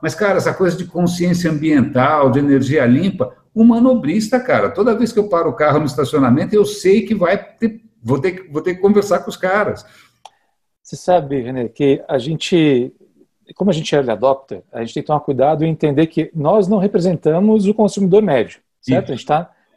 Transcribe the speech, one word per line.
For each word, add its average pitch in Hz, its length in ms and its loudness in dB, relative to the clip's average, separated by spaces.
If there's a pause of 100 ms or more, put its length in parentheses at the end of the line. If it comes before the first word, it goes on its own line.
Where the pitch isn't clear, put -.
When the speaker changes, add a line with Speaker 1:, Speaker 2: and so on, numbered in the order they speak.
Speaker 1:
mas, 165 140 -6
cara, 196 220 0
essa 156 160 -2
coisa 180 240 0
de 180 80 -10
consciência 175 680 -2
ambiental, 143 800 2
de 131 80 2
energia 135 460 2
limpa, 143 500 0 (180)
o 220 120 4
manobrista, 233 720 2
cara, 127 320 0
toda 220 260 0
vez 233 140 0
que - 80 0
eu 202 80 0
paro 170 220 0
o 127 40 -2
carro 151 260 2
no 156 60 0
estacionamento, 147 680 0
eu 208 100 4
sei 202 380 0
que 220 100 -6
vai 180 240 0
ter, - 440 -8 (200)
vou 123 180 -2
ter 185 120 -2
que, 180 200 -14
vou 151 120 -6
ter 180 100 -2
que 180 80 -12
conversar 202 380 2
com 190 100 -10
os - 80 -12
caras. 185 480 -4 (960)
Speaker 2:
Você - 140 -16
sabe, 147 460 0
René, 123 280 -6
que 139 380 0
a 147 100 -2
gente, 143 720 0 (640)
como 196 140 0
a 185 40 2
gente 156 200 -4
é 151 60 2
early 127 100 0
adopter, 113 640 -4
a 120 120 -10
gente 113 120 -10
tem 147 80 -6
que - 40 -12
tomar 151 120 -2
cuidado 147 440 0
e 165 40 0
entender 156 400 0
que 156 260 -6
nós 170 340 0
não 208 120 0
representamos 190 880 0
o 214 80 2
consumidor 202 480 2
médio, 135 360 0 (220)
certo? - 240 0
Speaker 1:
Isso. 147 80 -8
Speaker 2:
A - 20 -6
gente - 120 -12
tá, 156 220 -2 (280)